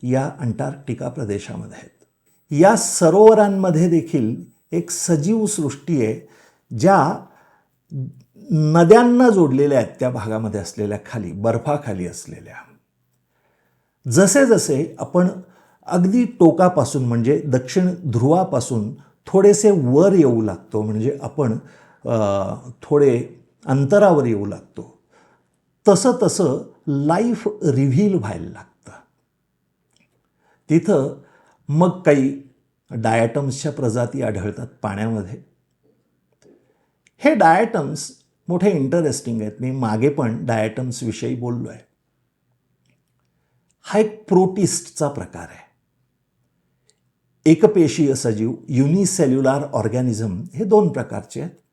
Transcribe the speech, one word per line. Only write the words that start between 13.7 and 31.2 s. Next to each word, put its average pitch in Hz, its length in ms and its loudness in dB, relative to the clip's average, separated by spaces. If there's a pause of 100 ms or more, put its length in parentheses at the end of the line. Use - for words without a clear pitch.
जसे 190 380 4
जसे 170 540 0
आपण 180 280 0 (560)
अगदी 190 420 0
टोकापासून, 165 800 2
म्हणजे 120 340 0
दक्षिण 175 540 -2
ध्रुवापासून 131 1000 -2 (340)
थोडेसे 202 440 4
वर 160 420 4
येऊ 131 280 4
लागतो, 107 400 -6
म्हणजे 110 400 -4
आपण, 127 380 -4 (460)
अ, 120 120 -2 (640)
थोडे 139 460 2 (380)
अंतरावर 143 600 2
येऊ 104 200 -2
लागतो, - 520 -14 (880)
तसं 202 240 4 (120)
तसं 160 400 0 (240)
लाईफ 165 600 -2
रिव्हील 143 640 0
व्हायला 101 360 -6
लागतं. - 420 -20 (1800)
तिथं 165 520 0 (480)